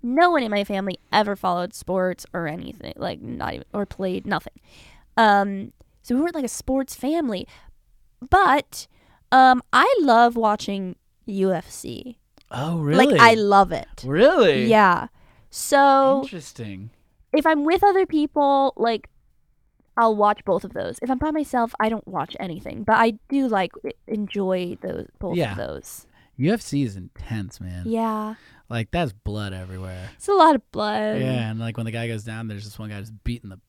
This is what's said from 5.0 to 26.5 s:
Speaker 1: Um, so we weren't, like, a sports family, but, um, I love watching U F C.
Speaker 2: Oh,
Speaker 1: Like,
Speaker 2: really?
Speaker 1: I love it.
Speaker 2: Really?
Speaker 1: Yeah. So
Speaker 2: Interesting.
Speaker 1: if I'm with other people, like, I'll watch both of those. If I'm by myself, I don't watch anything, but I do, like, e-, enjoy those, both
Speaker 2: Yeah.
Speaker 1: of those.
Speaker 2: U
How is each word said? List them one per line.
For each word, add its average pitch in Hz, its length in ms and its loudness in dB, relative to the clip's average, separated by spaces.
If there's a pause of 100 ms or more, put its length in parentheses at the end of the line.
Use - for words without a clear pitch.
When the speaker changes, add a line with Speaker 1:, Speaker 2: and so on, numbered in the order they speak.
Speaker 1:
Um, 202 560 2 (300)
so 240 120 -4
we 269 80 0
weren't, 339 120 -2
like, 285 100 -4
a 233 40 -6
sports - 460 -4
family, 269 520 -4 (760)
but, - 680 2 (460)
um, 254 300 8 (100)
I 339 280 4
love 240 360 6
watching 208 600 -2 (300)
U 190 260 0
F - 180 -6
C. - 480 -14 (320)
Speaker 2:
Oh, 151 260 -4
Speaker 1:
Like, 160 340 4
Speaker 2:
really? 190 80 4
Speaker 1:
I 226 160 10
love 202 380 4
it. - 340 -10
Speaker 2:
Really? 214 600 4
Speaker 1:
Yeah. 208 420 4 (420)
So 269 720 4
Speaker 2:
Interesting. 113 680 -14 (420)
Speaker 1:
if 302 140 2
I'm 302 180 2
with 359 200 2
other 381 220 4
people, 277 680 0
like, 226 320 -2 (880)
I'll 226 200 2
watch 208 280 2
both 196 200 0
of - 80 -14
those. - 300 -8
If 247 80 -4
I'm 254 80 0
by 302 120 -2
myself, 262 480 -2
I 220 100 0
don't 220 200 -6
watch 165 320 -6
anything, 160 440 -10
but 220 120 4
I 226 160 4 (160)
do, 277 200 0
like, 196 240 0 (140)
e-, - 40 -6 (160)
enjoy 190 760 -4
those, - 240 -8 (120)
both 170 180 -4
Speaker 2:
Yeah. 123 160 -2
Speaker 1:
of 92 60 -8
those. - 480 -12 (300)
Speaker 2:
U 151 160 0